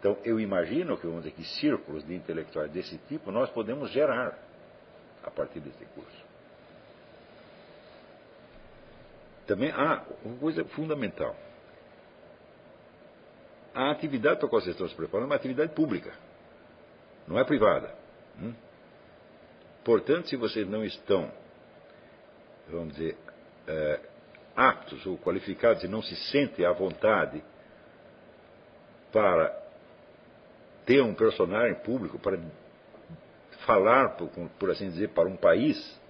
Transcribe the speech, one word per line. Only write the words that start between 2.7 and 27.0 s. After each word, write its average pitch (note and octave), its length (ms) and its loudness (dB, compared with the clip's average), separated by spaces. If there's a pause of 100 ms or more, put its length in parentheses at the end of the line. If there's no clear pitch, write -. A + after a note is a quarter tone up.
desse - 340 -8
tipo C#3+ 240 -10
nós A#2+ 200 -2
podemos A#2+ 420 -6
gerar B2+ 440 0 (880)
a - 80 -12
partir C#2+ 300 -8
desse C2 240 -16
curso. - 400 -20 (3250)
Também G#2+ 240 -2
há D3 340 0 (200)
uma A#2+ 140 -10
coisa D3+ 260 -2
fundamental. C3+ 720 -6 (2250)
A C3+ 200 0
atividade C#3 460 0
para D3 80 -2
a - 40 -2
qual A2+ 100 4
vocês F2+ 140 -4
estão F2+ 140 -6
se - 80 -12
preparando G2 300 -4
é - 0 -
uma C#3+ 100 -2
atividade C3+ 360 -2
pública, C3+ 400 -2 (1160)
não E2 100 0
é C3 60 6
privada. G#2+ 500 2 (460)
Hum? A#2+ 140 -8 (1300)
Portanto, C3 440 4
se - 60 -4
vocês A2 340 -2
não G#2+ 160 -4
estão, F#2+ 460 0 (1400)
vamos E2 260 -8
dizer, D#2+ 220 -4 (520)
é, E2 320 -2 (560)
aptos - 500 2
ou F2+ 100 -4
qualificados F#2+ 680 0
e - 20 -6
não G#2 160 -6
se F2 140 -10 (160)
sentem B2 340 2
à F2 60 4
vontade F2 680 0 (1700)